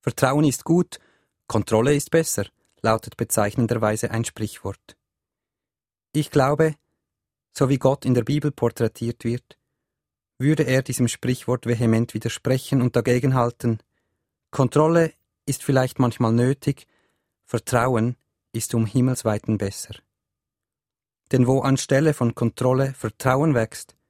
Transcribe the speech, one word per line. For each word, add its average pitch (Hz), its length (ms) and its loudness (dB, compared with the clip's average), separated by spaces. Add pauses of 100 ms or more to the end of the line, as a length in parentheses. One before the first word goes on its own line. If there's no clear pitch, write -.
„Vertrauen 139 420 0
ist 139 220 0
gut, 170 340 0 (480)
Kontrolle 113 480 2
ist - 160 -4
besser“, 160 340 0 (360)
lautet 110 340 -2
bezeichnenderweise 110 960 -2
ein 113 140 -2
Sprichwort. - 720 -12 (1120)
Ich 151 200 -2
glaube, 147 440 2 (760)
so 131 160 0
wie 139 80 2
Gott 135 280 2
in 127 80 2
der 120 100 2
Bibel 147 280 -2
porträtiert 117 720 -4
wird, 117 340 -6 (800)
würde 147 260 2
er 131 180 2
diesem 127 260 0
Sprichwort - 580 -4
vehement 117 480 0
widersprechen 123 680 -2
und 123 140 0
dagegenhalten: 123 840 0 (680)
„Kontrolle 160 640 2 (320)
ist - 180 -6
vielleicht 131 340 0
manchmal 120 360 2
nötig, 127 540 -2 (580)
Vertrauen 120 720 0 (340)
ist - 220 -6
um 113 120 2
Himmelsweiten 113 720 0
besser.“ - 380 -8 (1400)
Denn 127 160 4
wo 131 140 2
anstelle 139 520 2
von 120 220 -2
Kontrolle 127 580 0
Vertrauen 135 600 0
wächst - 400 -4 (140)